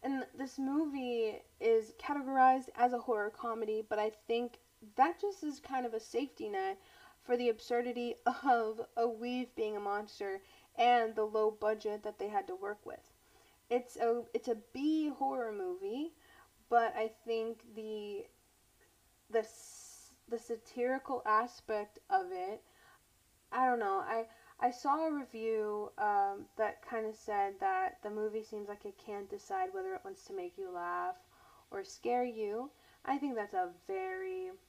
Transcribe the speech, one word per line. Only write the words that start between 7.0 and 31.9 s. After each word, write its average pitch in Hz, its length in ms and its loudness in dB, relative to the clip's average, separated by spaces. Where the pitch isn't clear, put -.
for 247 120 2
the 240 120 2
absurdity 240 680 0
of 226 360 4
a 233 120 4
weave 240 480 -4
being 214 200 -2
a 202 40 -4
monster 214 600 -4
and 240 380 4
the 220 100 2
low 214 260 2
budget 214 540 -2
that 208 140 -8
they 392 100 -4
had 214 180 0
to 370 80 -6
work 403 300 -8
with. - 280 -14
It's 240 260 -2
a, 233 260 2
it's - 140 -2
a 226 100 0
B 302 360 2
horror 262 440 -2
movie, 330 600 -4
but 233 280 6
I 220 140 0
think 226 380 -2
the, 214 520 -8
the 220 100 2
s-, - 720 -12
the 233 100 -4
satirical 247 840 -2
aspect 214 720 0
of 381 200 2
it, 370 320 -6
I 254 160 4
don't 247 140 4
know, 196 260 0
I, 226 200 -2
I 247 100 6
saw 294 360 2
a 320 60 2
review, 220 840 -2
um, 202 480 2
that - 320 -2
kinda 220 240 -2
said 392 480 0
that 381 420 0
the - 80 -6
movie 214 320 -2
seems 208 260 -10
like 208 160 -12
it 392 140 -12
can't 403 320 -10
decide 381 420 -4
whether 381 220 -6
it 359 100 -10
wants 381 220 -14
to - 60 -14
make 359 260 -8
you 381 120 -8
laugh 359 460 -4
or 196 140 -6
scare 240 400 0